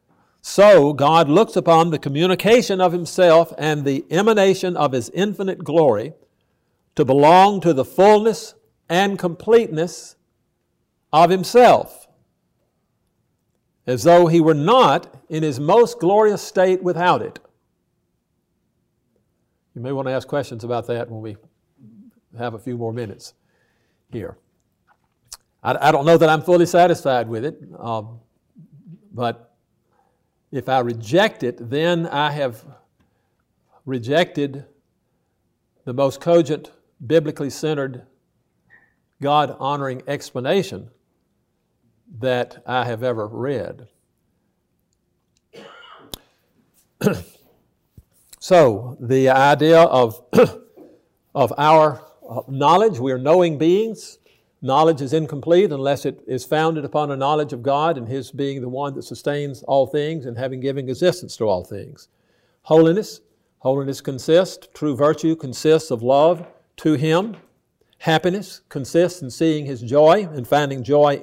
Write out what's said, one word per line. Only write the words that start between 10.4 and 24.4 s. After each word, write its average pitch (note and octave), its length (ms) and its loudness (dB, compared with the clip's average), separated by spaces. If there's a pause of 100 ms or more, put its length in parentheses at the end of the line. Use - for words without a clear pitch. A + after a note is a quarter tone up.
of E3 180 6
himself, F#3 800 2 (1800)
as B2 180 -4
though F3 220 6
he E3 140 4
were D#3 140 4
not E3+ 760 2
in D#3+ 140 -6
his C#3+ 180 -4
most G#3+ 380 2
glorious G3+ 420 2
state F#3 420 0
without E3+ 380 0
it. - 180 -12 (2250)
You A#2+ 80 -16
may C3 100 -8
want C3+ 160 -6
to C3 40 -4
ask B2+ 140 -6
questions B2 380 -8
about A#2 220 -6
that A#2 240 -8
when A2 100 -14
we A2 160 -14 (1040)
have A#2+ 160 -10
a A2 40 -14
few B2 200 -10
more A2+ 140 -8
minutes A2+ 420 -14 (760)
here. G#2+ 280 -14 (1200)